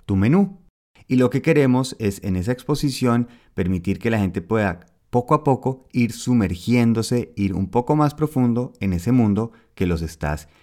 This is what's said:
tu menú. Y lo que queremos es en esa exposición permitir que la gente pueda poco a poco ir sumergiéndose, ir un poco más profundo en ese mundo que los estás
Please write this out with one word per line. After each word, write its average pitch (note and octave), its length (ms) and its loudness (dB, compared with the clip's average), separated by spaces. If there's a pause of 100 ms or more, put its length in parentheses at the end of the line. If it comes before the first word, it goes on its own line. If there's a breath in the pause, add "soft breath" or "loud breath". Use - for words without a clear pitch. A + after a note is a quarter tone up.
tu G2+ 100 -2
menú. D#3+ 460 2 (460 soft breath)
Y B2+ 100 0
lo B2+ 120 4
que C3 120 -2
queremos C3+ 580 2
es G2+ 240 -4
en F#2 140 -2
esa F#2+ 160 -2
exposición B2+ 760 -2 (260 loud breath)
permitir F#2 460 -2
que A#2 100 -2
la A2+ 100 0
gente F#2+ 220 -2
pueda G2+ 460 -2 (220)
poco B2 260 0
a D3+ 80 -4
poco C3 480 -2
ir A#2 220 0
sumergiéndose, A#2 1200 0
ir F#2+ 180 -2
un F2+ 160 -2
poco B2 260 0
más D3+ 200 2
profundo B2+ 640 -2
en G2 140 -2
ese F2+ 180 -2
mundo A2+ 400 2 (240 soft breath)
que F#2+ 100 -2
los E2+ 160 0
estás D2+ 460 -6 (160 soft breath)